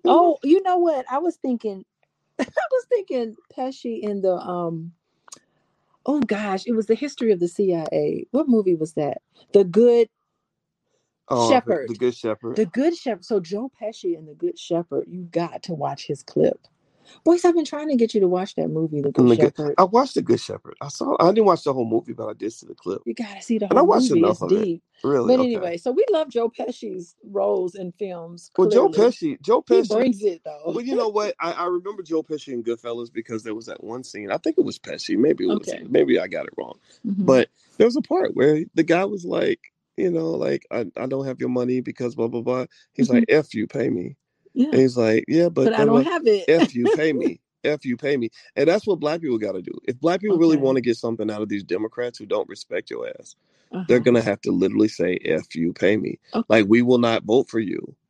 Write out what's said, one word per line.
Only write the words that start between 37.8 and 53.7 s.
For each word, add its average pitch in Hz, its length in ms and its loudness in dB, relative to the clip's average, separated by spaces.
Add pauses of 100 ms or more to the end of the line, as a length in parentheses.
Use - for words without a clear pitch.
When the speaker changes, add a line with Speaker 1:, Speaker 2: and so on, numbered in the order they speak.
Speaker 1:
was 247 100 0
a 294 60 -2
part 370 320 -2
where 151 260 2 (140)
the 160 80 2
guy 170 220 2
was 196 200 -8
like, - 360 -2 (360)
you 185 140 0
know, 165 200 -4
like, 139 400 -4
"I, 110 140 -4 (120)
I 123 100 -6
don't 135 200 -6
have 127 140 -8
your 127 80 -4
money 123 320 -2
because 123 340 -8
blah, 117 140 -2
blah, 120 120 -6
blah." 127 240 -4 (280)
He's 127 160 0
like, 127 160 4
Speaker 2:
Mm-hmm. - 40 -6
Speaker 1:
"F 151 260 2
you, 113 120 -4
pay 131 220 -4
me." 117 220 -4 (420)
Speaker 2:
Yeah. 294 200 2
Speaker 1:
And 127 80 6
he's 123 160 4
like, 110 320 2
"Yeah, 170 200 2
but 160 160 2
Speaker 2:
But 220 100 2
I 220 100 4
Speaker 1:
blah, - 0 -
Speaker 2:
don't 233 180 4
Speaker 1:
blah, - 20 0
Speaker 2:
have 339 220 0
it. 196 220 2
Speaker 1:
F 165 260 4
you, 123 140 2
Speaker 2:
<laughs> - 0 -
Speaker 1:
pay 156 240 2
me. - 280 -4 (240)
F 147 200 -2
you, 120 120 -4
pay 139 200 -2
me." 113 140 -4 (260)
And 143 120 4
that's 208 180 0
what 170 140 0
black 160 200 -2
people 120 180 -2
gotta 95 240 -6
do. - 100 -12 (120)
If 127 160 -6
black 175 200 0
people 202 160 0
really 160 200 6
Speaker 2:
Okay. - 20 2
Speaker 1:
wanna 135 220 2
get 117 160 0
something 110 340 -4
out 104 120 -6
of 104 60 -8
these 101 160 -6
Democrats 113 540 -6
who 107 80 -18
don't 95 220 -2
respect - 420 -10
your 60 180 -8
ass, - 260 -18 (520)